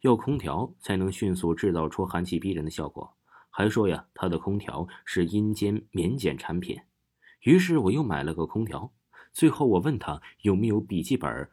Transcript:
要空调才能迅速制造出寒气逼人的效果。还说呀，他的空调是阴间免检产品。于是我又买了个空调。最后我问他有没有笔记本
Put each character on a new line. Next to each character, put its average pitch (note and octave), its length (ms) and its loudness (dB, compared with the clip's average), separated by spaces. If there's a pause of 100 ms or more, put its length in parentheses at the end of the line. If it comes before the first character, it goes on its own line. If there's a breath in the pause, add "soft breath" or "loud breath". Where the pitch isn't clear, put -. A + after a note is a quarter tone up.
要 B2 160 4
空 C#3 220 -2
调 D#2+ 420 -4
才 G2 160 -2
能 F#2+ 160 0
迅 F#2 240 0
速 E2+ 180 0
制 F#2+ 160 0
造 E2 160 0
出 F2+ 200 -4
寒 F2 180 -4
气 F2+ 140 -4
逼 F#2+ 140 -2
人 D#2 120 -4
的 D#2 60 -6
效 D2 180 -8
果。 - 260 -16 (360 soft breath)
还 G#2 180 2
说 G#2+ 180 2
呀， E2 280 -2
他 F#2 140 -2
的 F2+ 100 0
空 G2+ 200 -2
调 F2+ 300 -6 (160 loud breath)
是 F2+ 220 0
阴 G#2+ 260 0
间 G#2 380 -2
免 F#2+ 260 0
检 E2 220 -2
产 E2+ 200 -6
品。 - 220 -6 (640 soft breath)
于 D#3+ 160 8
是 F3 180 2
我 G2+ 160 4
又 D3+ 100 0
买 E2 200 -2
了 D#2+ 100 -4
个 E2 140 -2
空 A2+ 180 -4
调。 A#2 280 -8 (400 loud breath)
最 D#3+ 180 4
后 C#3+ 160 0
我 F#2+ 140 6
问 B2+ 180 0
他 - 240 -8 (180 loud breath)
有 G2 160 4
没 G#2+ 100 2
有 A2 140 2
笔 F#2 220 -2
记 C3 140 2
本 - 360 -6